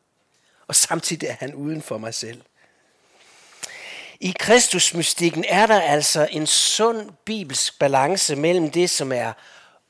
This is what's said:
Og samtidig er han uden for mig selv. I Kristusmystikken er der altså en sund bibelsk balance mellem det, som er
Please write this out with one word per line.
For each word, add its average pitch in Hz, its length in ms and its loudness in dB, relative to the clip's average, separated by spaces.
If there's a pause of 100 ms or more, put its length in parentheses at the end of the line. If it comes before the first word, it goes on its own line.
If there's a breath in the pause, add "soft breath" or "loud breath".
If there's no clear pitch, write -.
(680 soft breath)
Og - 80 -2
samtidig 160 540 -2
er 120 100 -8
han 139 160 -10
uden 147 260 -8
for - 160 -10
mig 113 160 -10
selv. 117 280 -10 (1800 loud breath)
I 180 200 -4
Kristusmystikken 170 1080 2
er 196 180 4
der 214 160 6
altså 151 500 2
en 151 160 -4
sund 214 640 0 (140)
bibelsk 190 540 -4
balance 143 560 2
mellem 160 360 2
det, 175 180 2
som 135 220 -2
er 113 220 -4 (560 loud breath)